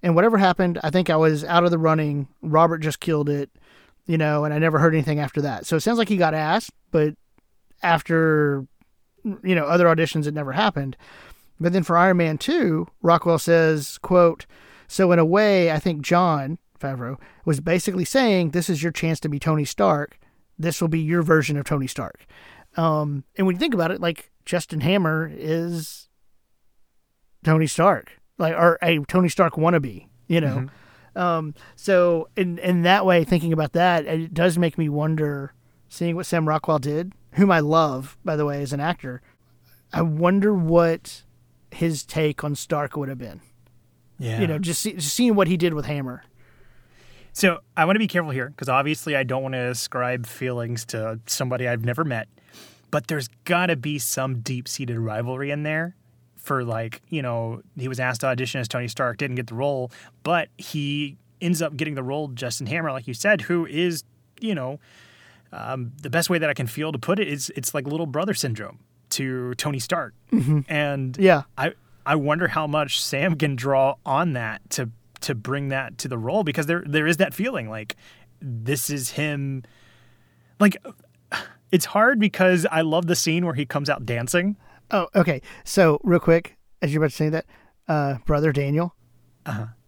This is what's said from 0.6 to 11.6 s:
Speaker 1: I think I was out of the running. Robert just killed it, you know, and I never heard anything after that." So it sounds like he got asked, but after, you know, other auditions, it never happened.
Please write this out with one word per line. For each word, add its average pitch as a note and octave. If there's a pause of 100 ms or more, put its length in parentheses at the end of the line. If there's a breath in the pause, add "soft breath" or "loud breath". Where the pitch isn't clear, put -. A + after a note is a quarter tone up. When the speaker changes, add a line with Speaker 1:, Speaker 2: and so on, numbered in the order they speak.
Speaker 1:
I D#3
think F3
I E3
was D#3
out F3
of F3
the E3+
running. D#3 (140)
Robert E3
just D#3
killed D3+
it, C#3+ (560 soft breath)
you E3
know, D3+
and D3+
I D3
never D#3
heard D#3+
anything D3+
after D3
that." C3
So E3
it D3+
sounds A#3
like A3
he G#3
got D#3+
asked, D#3 (200)
but D3+ (720)
after, D#3 (580)
you F#3
know, D#3+
other F3
auditions, D#3+
it D3+
never D3
happened. C#3+ (600 loud breath)